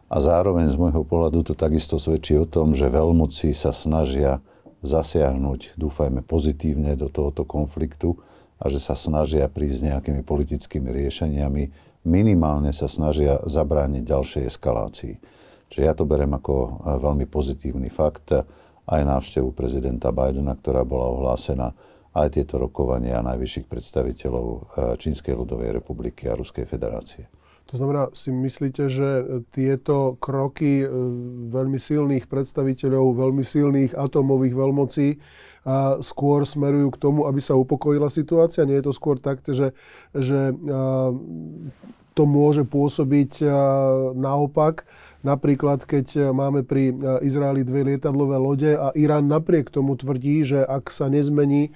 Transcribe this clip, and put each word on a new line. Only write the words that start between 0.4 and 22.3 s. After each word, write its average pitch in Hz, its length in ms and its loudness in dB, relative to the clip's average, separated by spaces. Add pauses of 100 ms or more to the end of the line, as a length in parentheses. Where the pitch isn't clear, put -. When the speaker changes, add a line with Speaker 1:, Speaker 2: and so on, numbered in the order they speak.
Speaker 1:
z 69 80 0
môjho 76 320 0
pohľadu 82 400 2
to 76 80 -2
takisto 78 400 0
svedčí 78 400 0
o 80 140 2
tom, 78 260 2
že 65 160 2
veľmoci 78 640 2
sa 71 160 -2
snažia 69 720 0 (400)
zasiahnuť, 69 960 -2
dúfajme, 71 480 -2
pozitívne 73 720 0
do 71 80 -4
tohoto 71 400 -4
konfliktu 76 720 -4 (400)
a - 80 -4
že 69 160 -2
sa 69 160 -4
snažia 76 480 0
prísť 71 320 -4
s 73 60 -2 (100)
nejakými 69 320 -4
politickými 71 640 -4
riešeniami. 71 720 -2 (440)
Minimálne 80 640 4
sa 73 160 -4
snažia 73 560 0
zabrániť 71 640 0
ďalšej 67 400 -2
eskalácii. 55 680 -4 (540)
Čiže - 160 -4
ja 78 80 4
to 78 160 0
berem 71 240 2
ako, 69 240 -2
e, 60 140 -2 (340)
veľmi 73 240 0
pozitívny 67 640 -4
fakt. - 400 -2 (560)
Aj 76 160 2
návštevu 67 480 0
prezidenta 64 640 -2
Bidena, 67 400 0
ktorá 65 320 0
bola 64 240 -2
ohlásená, 64 640 -2 (400)
aj 76 240 2